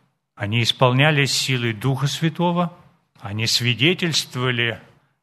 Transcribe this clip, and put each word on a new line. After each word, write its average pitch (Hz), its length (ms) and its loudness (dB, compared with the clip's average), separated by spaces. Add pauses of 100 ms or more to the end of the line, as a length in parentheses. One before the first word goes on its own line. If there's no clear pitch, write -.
(340)
Они 107 280 -2
исполнялись 135 680 2
силой 120 420 -2
Духа 131 320 -2
Святого, 170 680 -2 (460)
они 107 260 -4
свидетельствовали 123 1300 0 (420)